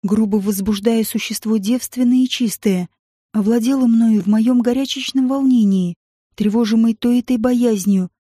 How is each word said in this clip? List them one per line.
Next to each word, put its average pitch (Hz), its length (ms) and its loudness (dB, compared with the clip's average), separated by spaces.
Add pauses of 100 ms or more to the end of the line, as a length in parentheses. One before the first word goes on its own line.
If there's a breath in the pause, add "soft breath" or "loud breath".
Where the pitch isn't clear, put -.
грубо 214 300 0
возбуждая 202 680 -2
существо 220 540 -4
девственное 247 680 0
и - 20 -4
чистое, 190 640 -2 (440)
овладела 240 540 0
мною 226 340 4
в 175 60 -4
моем 226 340 2
горячечном 262 680 -2
волнении, 220 680 2 (400)
тревожимой 226 580 0
то 240 180 -2
этой 247 260 0
боязнью 220 840 0